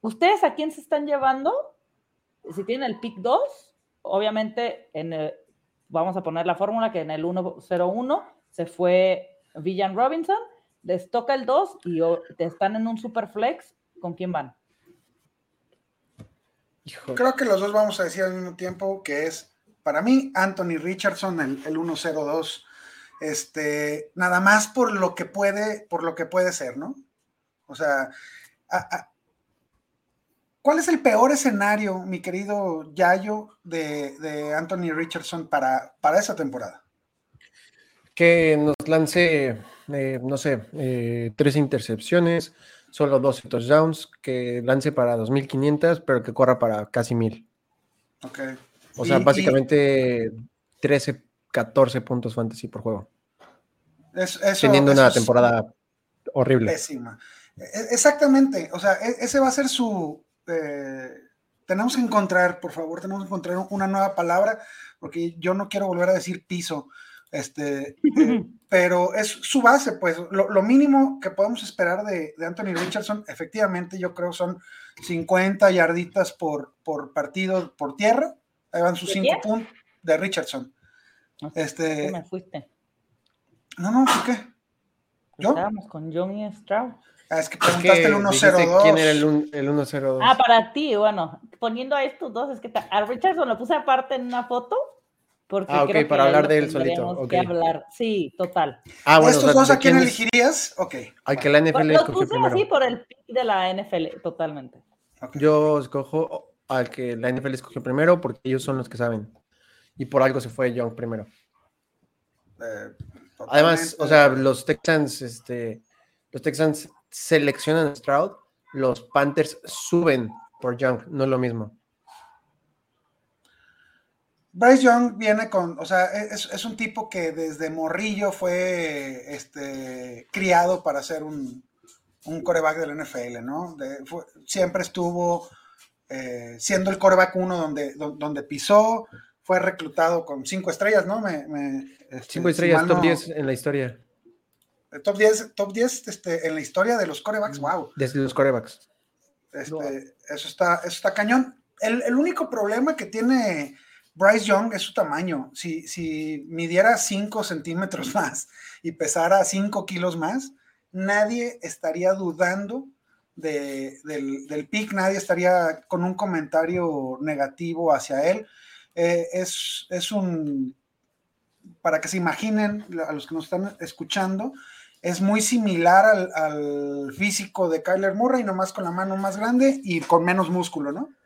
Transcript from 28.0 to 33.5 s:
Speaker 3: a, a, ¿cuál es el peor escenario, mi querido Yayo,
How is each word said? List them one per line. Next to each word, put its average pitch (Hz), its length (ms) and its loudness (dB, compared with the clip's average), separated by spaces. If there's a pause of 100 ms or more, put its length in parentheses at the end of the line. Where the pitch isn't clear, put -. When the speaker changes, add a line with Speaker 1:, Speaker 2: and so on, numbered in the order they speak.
Speaker 3:
a, 180 60 -2
a, - 360 -8 (1500)
¿cuál 311 180 2
es 339 100 -2
el 330 120 2
peor 240 320 4
escenario, 208 680 0
mi 185 200 -8
querido 185 720 -6
Yayo, 190 680 0